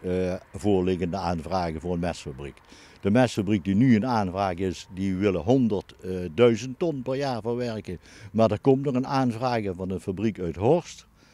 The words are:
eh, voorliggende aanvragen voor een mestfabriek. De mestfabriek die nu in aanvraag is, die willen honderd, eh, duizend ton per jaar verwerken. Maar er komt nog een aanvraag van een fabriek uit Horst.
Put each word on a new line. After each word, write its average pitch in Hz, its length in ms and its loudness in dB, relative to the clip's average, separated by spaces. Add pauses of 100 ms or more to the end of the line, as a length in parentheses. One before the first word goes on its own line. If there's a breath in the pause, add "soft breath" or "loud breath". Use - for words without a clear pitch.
eh, 92 320 -2 (200)
voorliggende 92 640 0
aanvragen 85 640 -2
voor 90 120 -4
een 85 60 -2
mestfabriek. 71 580 -8 (440 loud breath)
De 101 100 0
mestfabriek 110 520 2
die 98 120 0
nu 123 200 6
in 104 100 2
aanvraag 98 500 -2
is, 90 380 -4
die 95 220 -2
willen 92 260 2
honderd, 110 640 2
eh, 92 80 -8 (240)
duizend 120 440 4
ton 156 220 -2
per 131 140 -6
jaar 131 260 -4
verwerken. 113 580 -6 (320 loud breath)
Maar 110 200 4
er 107 80 -2
komt 135 260 4
nog 143 100 -2
een 127 120 0
aanvraag 120 560 0 (120)
van 92 140 -6
een 92 100 -4
fabriek 98 400 -2
uit 85 160 -4
Horst. 131 500 0 (280 soft breath)